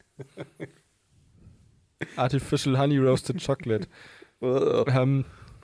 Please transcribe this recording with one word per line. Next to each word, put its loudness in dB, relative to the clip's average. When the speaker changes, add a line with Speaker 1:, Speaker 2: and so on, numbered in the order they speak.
Speaker 1:
<laughs> -16
Speaker 2:
Artificial 0
Honey 2
Roasted 2
Chocolate. -2
Speaker 1:
<laughs> -20
Ugh. 2
Speaker 2:
Ähm, 2